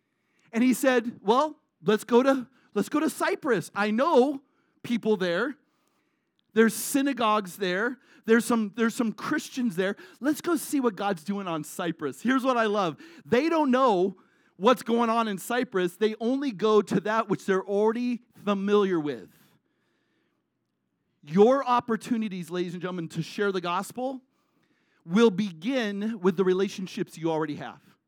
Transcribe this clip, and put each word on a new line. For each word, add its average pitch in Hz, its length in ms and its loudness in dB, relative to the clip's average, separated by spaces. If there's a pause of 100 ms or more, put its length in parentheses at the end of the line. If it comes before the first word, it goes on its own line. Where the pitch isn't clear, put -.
(520)
And 226 120 0
he 254 100 4
said, 247 480 0
"Well, 269 380 0 (240)
let's 208 220 0
go 247 180 4
to, 269 240 0 (260)
let's 202 140 -2
go 294 140 -2
to 311 80 0
Cyprus. 311 680 -2
I 208 160 -2
know 277 500 2 (400)
people 220 360 0
there. 185 400 -2 (960)
There's 220 200 6
synagogues 226 840 -2
there. 196 420 -4 (260)
There's 226 200 4
some, 220 300 0
there's 226 200 0
some 226 160 -2
Christians - 640 -4
there. 190 220 -2 (240)
Let's 277 180 -2
go 339 160 -2
see 285 240 -2
what 233 160 0
God's 202 300 -4
doing 202 220 -6
on 160 180 -4
Cyprus." 160 560 -6
Here's 254 220 0
what 254 120 2
I 226 100 2
love. 202 300 -2 (300)
They 247 240 2
don't 311 200 2
know 214 460 4 (400)
what's 233 280 2
going 233 260 0
on 226 180 0
in 196 100 -4
Cyprus. 196 600 -2
They 214 240 0
only 262 300 -2
go 208 300 4
to 190 200 0
that 220 260 -2
which 196 180 -2
they're 190 200 0
already 226 560 0 (240)
familiar 196 560 2
with. 143 280 -8 (1900)
Your 214 440 4
opportunities, 220 840 -2
ladies 180 220 -4
and 175 100 -10
gentlemen, 180 280 -6
to 165 120 -8
share 202 300 -2
the 190 80 -2
gospel 202 600 -6 (840)
will 220 240 6
begin 202 920 -4
with 185 160 2
the 196 80 2
relationships 185 720 -2
you 165 120 -4
already 156 260 -2
have. 127 260 -14 (260)